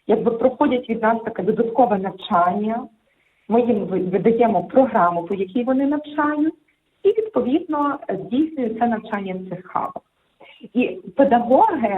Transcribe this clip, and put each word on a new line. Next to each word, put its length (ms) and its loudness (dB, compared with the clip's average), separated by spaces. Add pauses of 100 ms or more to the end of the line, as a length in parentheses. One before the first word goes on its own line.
якби, 240 4
проходять 580 2
від 120 -2
нас 240 2
таке 180 -6
додаткове 540 2
навчання, 840 -2 (680)
ми 120 4
їм 240 0
ви-, 140 -2
видаємо 640 2
програму, 600 2
по 120 -6
якій 280 -4
вони 220 0
навчають, 680 -2 (500)
і, 60 4
відповідно, 880 -2 (100)
здійснюють 680 -2
це 80 2
навчання 480 -4
в 140 -10
цих 160 -12
хабах. 360 -6 (720)
І 120 0 (300)
педагоги, 720 2 (100)